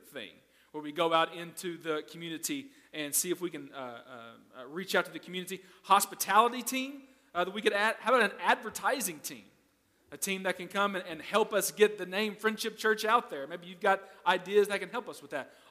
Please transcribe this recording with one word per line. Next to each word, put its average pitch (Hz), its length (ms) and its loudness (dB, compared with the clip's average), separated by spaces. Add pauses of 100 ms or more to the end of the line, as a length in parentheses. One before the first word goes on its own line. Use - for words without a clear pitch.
(140)
thing 110 160 -10 (420)
where 151 120 -10
we 147 100 -10
go 165 180 0
out 165 240 2
into 170 440 -10
the 156 300 -4
community 160 580 -8 (260)
and 147 200 -8
see 180 180 0
if 170 100 -4
we 180 80 -4
can, 143 260 -14
uh, - 20 -12
uh, 120 840 -16
uh, 123 60 -16
reach 180 280 -8
out 175 100 4
to 165 60 -14
the 160 80 -10
community. 180 420 -8 (200)
Hospitality 220 800 4
team, 262 400 -6 (320)
uh, 175 100 2
that 190 100 -4
we 208 80 -6
could 208 120 4
add. 214 260 2
How 226 140 2
about 220 180 6
an - 140 -12
advertising 220 720 0
team? 120 240 -12 (680)
A 147 60 -16
team 190 260 -4
that 185 140 0
can 175 100 -10
come 202 280 0
and, 185 120 -4
and 160 160 -10
help 214 300 2
us 190 180 2
get 208 260 4
the 185 80 -6
name 202 300 -2
Friendship 214 420 -4
Church 220 260 0
out 233 280 2
there. 143 160 -8
Maybe 170 180 -12
you've 180 140 -14
got 196 220 4 (260)
ideas 190 400 4
that 196 120 0
can 180 100 -10
help 226 200 -8
us 147 140 -14
with 143 80 -16
that. 135 220 -8 (180)